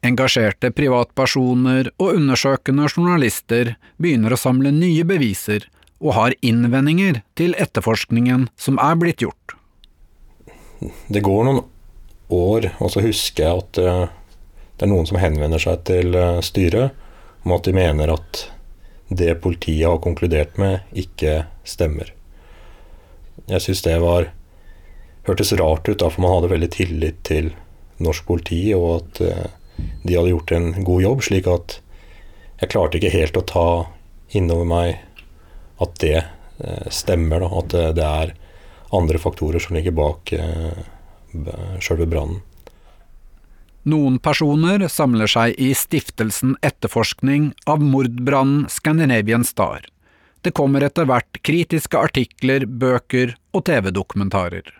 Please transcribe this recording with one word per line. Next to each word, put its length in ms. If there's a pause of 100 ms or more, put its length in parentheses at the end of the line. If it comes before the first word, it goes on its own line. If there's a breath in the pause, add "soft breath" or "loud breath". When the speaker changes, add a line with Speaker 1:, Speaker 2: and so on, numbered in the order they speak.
Speaker 1:
Engasjerte 640
privatpersoner 1300
og 180
undersøkende 720
journalister 840 (240 soft breath)
begynner 340
å 80
samle 320
nye 320
beviser 640 (340 soft breath)
og 160
har 300
innvendinger 760 (160)
til 240
etterforskningen 960
som 240
er 220
blitt 240
gjort. 320 (1500 loud breath)
Speaker 2:
Det 140
går 240
noen 120 (680)
år, 380 (100)
og 140
så 100
husker 400
jeg 220
at, 180
eh, 240 (720 loud breath)
det 100
er 60
noen 160
som 100
henvender 400
seg 240
til, 320
eh, 300
styret 500 (480 soft breath)
om 140
at 100
de 80
mener 380
at 340 (600 soft breath)
det 320
politiet 480
har 100
konkludert 580
med, 380
ikke 480 (240)
stemmer. 460 (1400 soft breath)
Jeg 180
synes 160
det 160
var, 300 (960 soft breath)
hørtes 320
rart 300
ut 100
da, 100
for 120
man 160
hadde 160
veldig 180
tillit 520
til 280 (480)
norsk 260
politi, 480
og 280
at, 200
eh, 260 (580 loud breath)
de 100
hadde 160
gjort 200
en 320
god 180
jobb, 220
slik 240
at 320 (840 soft breath)
jeg 80
klarte 300
ikke 180
helt 200
å 80
ta 420 (440)
inn 200
over 140
meg 340 (840 soft breath)
at 180
det, 260 (340 loud breath)
eh, 300
stemmer 500
da, 180
at 120
det, 260
det 80
er 300 (580 soft breath)
andre 260
faktorer 420
som 180
ligger 180
bak, 380
eh, 500 (480 soft breath)
b-, 480
selve 300
brannen. 320 (1400 soft breath)
Speaker 1:
Noen 340
personer 720
samler 400
seg 260
i 180
stiftelsen 880
Etterforskning 920 (120)
av 140
mordbrannen 880
Scandinavian 800
Star. 400 (560 soft breath)
Det 100
kommer 320
etter 240
hvert 360
kritiske 520
artikler, 720
bøker 680 (180)
og 120
T 140
V-dokumentarer. 880 (120)